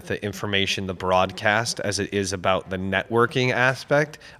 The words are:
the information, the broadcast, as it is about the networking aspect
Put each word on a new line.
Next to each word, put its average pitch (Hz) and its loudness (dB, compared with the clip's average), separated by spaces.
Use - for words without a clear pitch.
the - -6
information, 98 0
the 92 -4
broadcast, 95 0
as 101 -2
it 101 -4
is 98 0
about 95 0
the 92 -4
networking 113 0
aspect 135 0